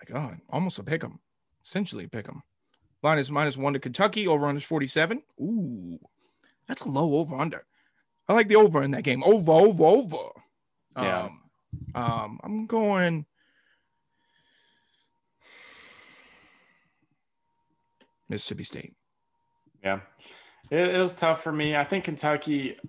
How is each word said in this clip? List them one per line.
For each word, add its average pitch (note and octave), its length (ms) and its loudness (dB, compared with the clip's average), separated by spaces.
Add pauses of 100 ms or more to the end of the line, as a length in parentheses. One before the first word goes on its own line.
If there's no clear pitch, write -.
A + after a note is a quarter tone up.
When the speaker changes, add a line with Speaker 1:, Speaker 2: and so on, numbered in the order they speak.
Speaker 1:
God. A#2 440 -10
Almost F3 300 -4
a G2+ 40 -14
pick D#3+ 200 -6
'em. - 160 -14 (440)
Essentially F3+ 420 -8
a - 40 -14
pick G#2 180 -12
'em. - 160 -16 (600)
Line D3+ 160 4
is C3+ 120 -4
minus D3 260 -2
one C#3 160 -2
to C3+ 60 -4
Kentucky. G3 480 -2
Over D3 200 2
under C#3+ 120 -2
is C#3 40 -10
forty-seven. D#3+ 580 -2 (200)
Ooh, B2 580 -6 (680)
that's - 140 -10
a - 80 -8
low C#3+ 260 0
over D#3 200 -2
under. D3 300 -6 (640)
I F#3 60 2
like A3 140 4
the G#3 80 8
over F#3 280 8
in C#3 80 -2
that B2+ 120 -4
game. C3+ 200 0
Over, F#3 280 6
over, E3+ 340 8
over. F#3 320 4 (800)
Speaker 2:
Yeah. F#2+ 260 -2
Speaker 1:
Um, F2+ 180 -14 (600)
um, A2+ 400 -4
I'm G#3+ 240 -8
going F#3 580 0 (4000)
Mississippi - 340 -8
State. - 300 -16 (880)
Speaker 2:
Yeah. G2 160 -2 (680)
It, F3+ 260 0
it F#3 60 4
was F3 120 0
tough D#3+ 280 2
for D#3+ 100 -6
me. D3+ 240 -2
I C#3+ 80 2
think F#3+ 220 -4
Kentucky, D3 680 -2 (140)